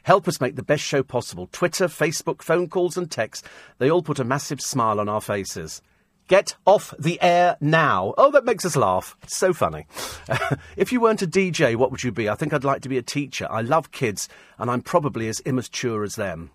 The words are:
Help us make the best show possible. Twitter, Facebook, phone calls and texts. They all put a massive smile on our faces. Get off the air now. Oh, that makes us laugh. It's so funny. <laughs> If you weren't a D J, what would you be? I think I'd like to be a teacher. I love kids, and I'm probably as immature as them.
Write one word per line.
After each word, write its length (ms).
Help 240
us 140
make 160
the 80
best 180
show 220
possible. 480
Twitter, 340
Facebook, 560
phone 260
calls 280
and 120
texts. 380
They 140
all 100
put 160
a 60
massive 360
smile 380
on 100
our 120
faces. 600
Get 300
off 320
the 240
air 380
now. 580
Oh, 140
that 120
makes 200
us 120
laugh. 460
It's 140
so 160
funny. 340
<laughs> 480
If 140
you 100
weren't 220
a 60
D 240
J, 240
what 160
would 100
you 80
be? 180
I 60
think 180
I'd 120
like 180
to 60
be 100
a 40
teacher. 460
I 120
love 320
kids, 360
and 100
I'm 140
probably 460
as 120
immature 640
as 140
them. 380